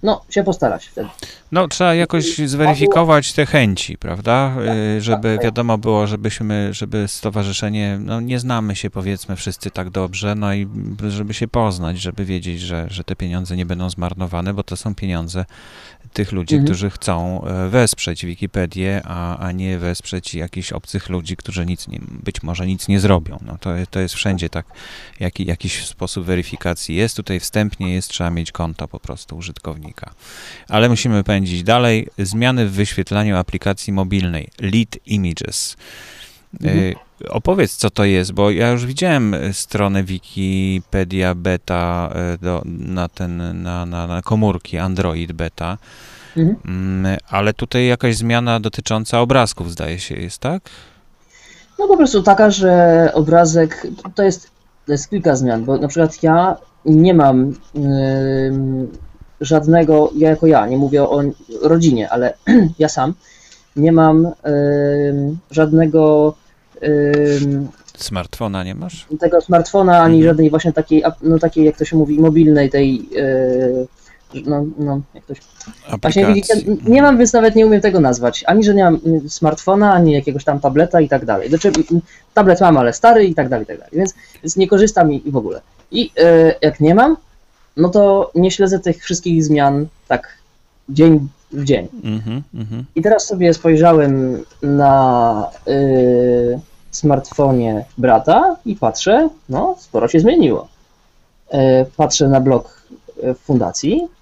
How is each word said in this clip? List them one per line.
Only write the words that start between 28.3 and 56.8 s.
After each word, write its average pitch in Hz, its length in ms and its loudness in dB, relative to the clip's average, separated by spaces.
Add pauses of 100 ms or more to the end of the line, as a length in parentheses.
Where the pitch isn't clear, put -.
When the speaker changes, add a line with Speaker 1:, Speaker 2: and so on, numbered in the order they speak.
Speaker 2:
mieć 85 220 -6
konto 80 360 -10
po - 120 -16
prostu - 360 -16
użytkownika. 80 720 -16 (580)
Ale 110 200 2
musimy 110 360 0
pędzić 92 380 -2
dalej. 113 460 0 (100)
Zmiany 113 480 -2
w 98 60 -4
wyświetlaniu 101 640 -2
aplikacji 95 560 -6
mobilnej. 92 560 -4 (120)
Lead 107 460 -4
Images. - 720 -6 (840)
Speaker 1:
Mhm. - 180 0
Speaker 2:
Y, 92 160 -2 (340)
opowiedz, 175 480 -2
co 104 140 -2
to - 140 -2
jest, 95 280 0
bo 101 180 0
ja 117 200 0
już 123 160 -4
widziałem, 135 480 -2
y, 87 180 -6
stronę 98 520 -4
Wikipedia 95 1300 -4
Beta, 87 760 -4 (240)
y, 85 100 -12
do, 90 220 -4
na 87 420 -8
ten, 87 540 -8
na, 87 240 -8
na, 87 200 -8
na 87 160 -6
komórki 104 560 -2
Android 87 540 -4
Beta. 82 460 -10 (580)
Speaker 1:
Mhm. 165 200 2 (100)
Speaker 2:
Mm, 92 500 -4 (120)
ale 104 260 -2
tutaj 123 320 -4
jakaś 123 300 0
zmiana 117 440 -2
dotycząca 110 600 -4
obrazków, 120 520 0
zdaje 82 260 -8
się, - 180 -12
jest, 85 220 -12
tak? 165 240 -6 (1160)
Speaker 1:
No 392 100 -2
po 392 80 6
prostu 254 260 2
taka, 208 280 6
że 175 640 4
obrazek, 160 720 2 (280)
to 208 80 -2
jest, 190 280 -2 (360)
to 143 60 -2
jest 139 180 -4
kilka 170 260 0
zmian, 120 280 -2
bo 131 140 -2
na 143 100 -4
przykład 156 340 0
ja 170 340 2 (280)